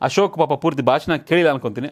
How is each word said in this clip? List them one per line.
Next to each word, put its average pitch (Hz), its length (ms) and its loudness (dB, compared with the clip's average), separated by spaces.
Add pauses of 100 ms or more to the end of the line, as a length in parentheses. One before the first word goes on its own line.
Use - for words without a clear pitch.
ಅಶೋಕ್ 180 360 0
ಪಾಪ 151 140 2
ಪೂರ್ತಿ 143 300 -2
ಭಾಷಣ 147 340 2
ಕೇಳಿಲ್ಲ 165 340 2
ಅನ್ಕೊಂತೀನಿ. 127 420 -4